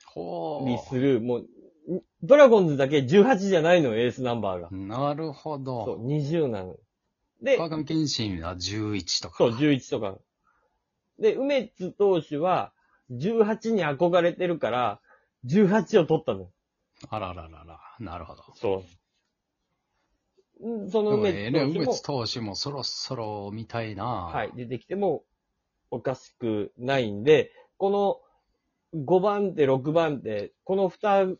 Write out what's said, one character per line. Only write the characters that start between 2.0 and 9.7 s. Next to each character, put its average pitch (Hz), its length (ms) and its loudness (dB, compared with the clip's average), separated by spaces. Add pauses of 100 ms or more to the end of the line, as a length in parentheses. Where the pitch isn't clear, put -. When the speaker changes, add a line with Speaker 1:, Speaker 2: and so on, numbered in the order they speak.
Speaker 2:
ド 220 140 8
ラ 285 120 10
ゴ 220 120 8
ン 175 80 4
ズ 143 80 0
だ 131 120 2
け 139 180 2
十 190 160 8
八 202 240 4
じ 190 100 2
ゃ 156 60 4
な 170 120 6
い 175 80 6
の 120 120 0
よ、 113 100 2
エ 123 40 2
ー - 20 2
ス 127 120 -8
ナ 123 120 0
ン 117 60 -4
バ 95 160 -2
ー 90 40 -8
が。 85 100 -14
Speaker 1:
な 110 440 -4
る 156 180 -8
ほ 147 260 -10
ど。 127 260 -8
Speaker 2:
そ 117 100 -6
う、 - 60 -10
二 143 240 -2
十 151 240 0
な 101 160 -4
の。 90 120 -14 (640)
で、 254 160 2
Speaker 1:
川 165 120 -4
上 156 160 -6
憲 156 240 0
伸 101 340 -4
は 90 140 -8
十 104 400 -4
一 - 240 -4
と 98 100 -10
か。 - 80 -18
Speaker 2:
そ 160 100 6
う、 113 80 -2
十 147 160 2